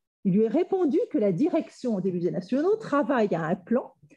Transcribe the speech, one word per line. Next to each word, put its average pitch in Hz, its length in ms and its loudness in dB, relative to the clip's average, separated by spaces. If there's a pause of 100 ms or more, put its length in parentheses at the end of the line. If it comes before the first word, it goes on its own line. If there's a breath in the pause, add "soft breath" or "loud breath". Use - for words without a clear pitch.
(260)
Il 185 80 4
lui 214 100 4
est 226 60 2
répondu 349 500 0 (100)
que - 80 -2
la 208 140 2
direction 254 720 -2
des 190 100 0
musées 175 180 -2
nationaux 262 460 0
travaille 262 580 0
à 165 120 -2
un 156 100 0
plan - 380 -4 (240 loud breath)